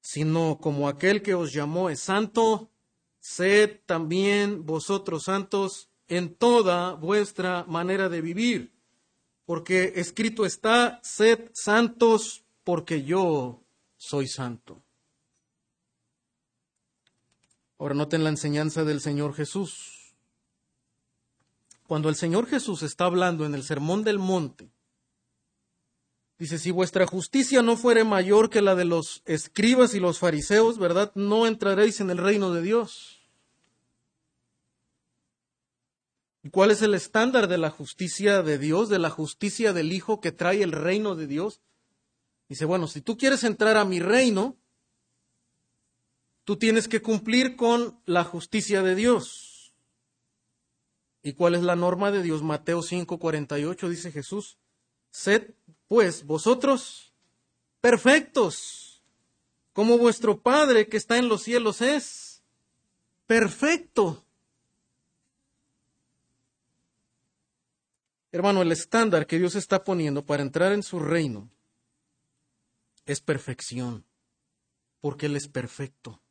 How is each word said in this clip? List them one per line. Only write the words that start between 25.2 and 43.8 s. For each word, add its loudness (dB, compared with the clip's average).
dice, -8
"Si -4
vuestra 0
justicia 0
no 4
fuere 4
mayor 4
que 2
la 4
de 0
los -2
escribas 4
y -2
los 0
fariseos, 2
¿verdad? 0
No 2
entraréis 2
en -2
el -2
reino 0
de -2
Dios". -4
¿Y -14
cuál 6
es 2
el 4
estándar 2
de 0
la 0
justicia 0
de 0
Dios, 0
de 2
la 0
justicia -2
del -2
Hijo -4
que -4
trae 0
el -2
reino -2
de -8
Dios? -6
Dice, -6
"Bueno, 0
si -12
tú -4
quieres 2
entrar 2
a 4